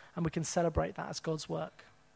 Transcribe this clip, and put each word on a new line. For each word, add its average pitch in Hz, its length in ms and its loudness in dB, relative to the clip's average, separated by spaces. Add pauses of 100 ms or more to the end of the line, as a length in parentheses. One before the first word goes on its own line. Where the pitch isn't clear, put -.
(160)
and 170 80 0
we 160 60 4
can 165 140 0
celebrate 160 500 2
that 156 160 -6
as 165 100 -6
God's 156 300 -4
work. - 360 -6 (300)